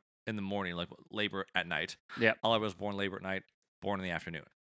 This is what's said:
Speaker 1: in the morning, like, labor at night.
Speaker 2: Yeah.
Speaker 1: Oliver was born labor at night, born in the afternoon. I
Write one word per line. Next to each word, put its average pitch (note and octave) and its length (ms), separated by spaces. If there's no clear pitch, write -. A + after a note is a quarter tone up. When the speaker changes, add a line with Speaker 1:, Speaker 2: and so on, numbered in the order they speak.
Speaker 1:
in A2 100
the G#2 60
morning, G2 320
like, E2+ 140
labor G2+ 340
at F2 120
night. E2+ 300
Speaker 2:
Yeah. A2 140
Speaker 1:
Oliver A2 220
was G2 100
born G2 220
labor G2 200
at F#2 60
night, F#2+ 200
born F#2+ 180
in F#2+ 40
the F2+ 80
afternoon. E2 340
I - 40